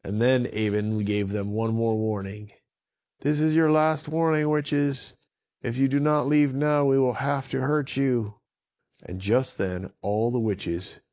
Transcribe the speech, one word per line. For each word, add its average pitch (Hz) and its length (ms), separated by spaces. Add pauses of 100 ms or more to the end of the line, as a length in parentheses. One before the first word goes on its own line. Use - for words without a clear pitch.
And 104 180
then 127 300
Avon 107 480
gave 101 300
them 101 220
one 113 220
more 113 220
warning. 104 560 (680)
"This 147 200
is 156 140
your 160 180
last 156 360
warning, 156 420
witches. 143 680 (460)
If 117 160
you 135 100
do 139 120
not 147 280
leave 147 280
now, 147 300
we 135 120
will 127 160
have 139 360
to - 120
hurt 143 360
you." 120 380 (680)
And 92 160
just 113 380
then, 92 340 (100)
all 107 300
the 123 80
witches 95 600 (120)